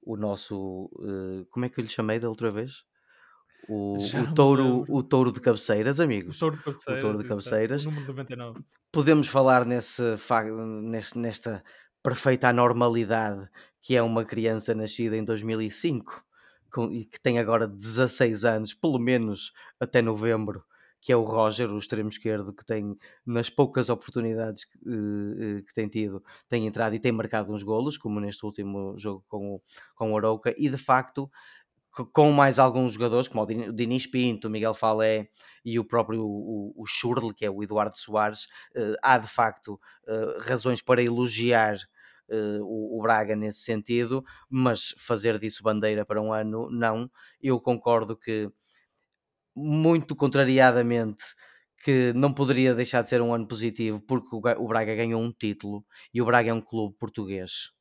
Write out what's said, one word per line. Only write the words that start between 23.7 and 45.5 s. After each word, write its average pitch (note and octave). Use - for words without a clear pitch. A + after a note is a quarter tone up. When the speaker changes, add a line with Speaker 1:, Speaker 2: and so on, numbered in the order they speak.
Speaker 1:
oportunidades A2+
que, -
eh, G#2
eh, G2
que -
tem A2
tido, G2+
tem A2+
entrado A2
e A2+
tem A#2+
marcado G#2+
uns G2+
golos, A#2
como G#2
neste G2+
último G2
jogo G2+
com G2+
o, F2+
com A2
o G#2+
Arouca, A2
e D3
de C3
facto, C3
co-, B2
com D3
mais C#3
alguns B2+
jogadores, A#2+
como G#2+
o G#2
Din-, A2
o A2+
Dinis A#2+
Pinto, A#2+
o -
Miguel A2
Falé A2
e A#2
o A2+
próprio, A2
o, G#2
o G#2+
Schürrle, A#2
que G#2+
é G2+
o G2+
Eduardo G#2
Soares, G#2+
eh, G#2+
há C3
de A2
facto, G#2+
eh, A2
razões A#2+
para B2
elogiar A#2
eh, G#2
o, A2
o G#2+
Braga A2
nesse G#2+
sentido, A#2+
mas B2+
fazer A2
disso G#2+